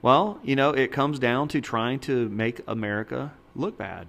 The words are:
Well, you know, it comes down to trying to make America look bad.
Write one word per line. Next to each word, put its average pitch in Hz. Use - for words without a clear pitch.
Well, 175
you 135
know, 139
it 131
comes 143
down 127
to 147
trying 117
to 123
make 110
America 110
look 170
bad. 90